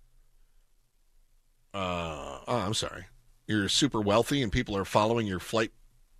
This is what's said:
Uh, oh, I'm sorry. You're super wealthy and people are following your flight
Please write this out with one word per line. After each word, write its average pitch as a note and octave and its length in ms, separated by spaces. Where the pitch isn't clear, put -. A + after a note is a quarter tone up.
Uh, E2 720
oh, B2 200
I'm G#2 80
sorry. - 320
You're G#2 240
super A#2+ 320
wealthy A#2 400
and G#2+ 100
people A2+ 240
are F#2+ 80
following A2+ 420
your F#2 140
flight A2+ 320